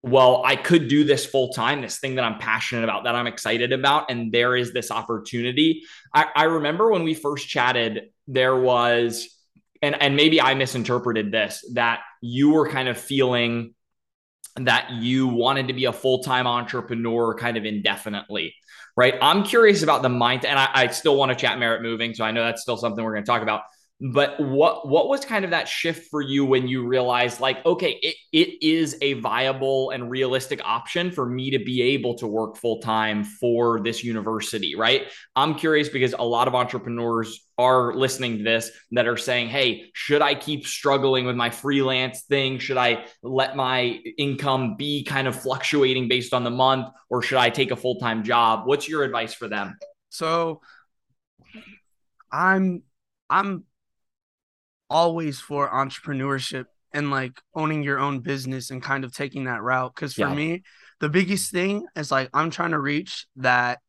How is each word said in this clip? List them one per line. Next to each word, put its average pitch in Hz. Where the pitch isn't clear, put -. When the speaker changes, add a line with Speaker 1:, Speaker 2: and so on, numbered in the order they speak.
Speaker 1:
"Well, 131
I 135
could 160
do 147
this 135
full 127
time, 131
this -
thing 135
that 127
I'm 107
passionate 113
about, 107
that 120
I'm 120
excited 117
about, 139
and 117
there 120
is 123
this 117
opportunity." 120
I, 156
I 147
remember 165
when 180
we 160
first 143
chatted, 123
there 131
was, 120
and, 147
and 139
maybe 156
I 135
misinterpreted 120
this, 107
that 117
you 131
were 156
kind 131
of 117
feeling 120
that 123
you 123
wanted 127
to 127
be 127
a 120
full-time 127
entrepreneur 117
kind 117
of 107
indefinitely, 104
right? 127
I'm 165
curious 208
about 147
the 127
mindset, 123
and 139
I, 135
I 127
still 143
wanna 135
chat 120
Merit 113
Moving, 117
so 113
I 110
know 113
that's 113
still 117
something 113
we're 110
gonna 104
talk 117
about. 107
But 143
what, 147
what 151
was 277
kind 208
of 170
that 165
shift -
for 151
you 139
when 131
you 127
realized, 123
like, 131
"Okay, 175
it, 160
it 160
is 156
a 139
viable 131
and 123
realistic 127
option 123
for 151
me 127
to 135
be 127
able 123
to 120
work 110
full-time 110
for 117
this 113
university," 110
right? 123
I'm 147
curious 151
because 127
a 120
lot 120
of 127
entrepreneurs 117
are 123
listening 127
to 104
this 113
that 117
are 117
saying, 120
"Hey, 127
should 147
I 143
keep 147
struggling 131
with 123
my 120
freelance 131
thing? 135
Should 131
I 120
let 131
my 127
income 135
be 143
kind 135
of 127
fluctuating 131
based 123
on 123
the 120
month, 131
or 123
should 131
I 120
take 135
a 117
full-time 113
job?" 113
What's 143
your 156
advice 117
for 117
them? 101
Speaker 2:
So 160
I'm, 185
I'm 190
always 165
for 143
entrepreneurship 135
and, 147
like, 131
owning 156
your 139
own 139
business 131
and 131
kind 135
of 123
taking 139
that 117
route. 127
'Cause 143
for -
Speaker 1:
Yeah. 139
Speaker 2:
me, 160
the 147
biggest 185
thing 196
is, 151
like, 131
I'm 156
trying 170
to 151
reach 147
that 123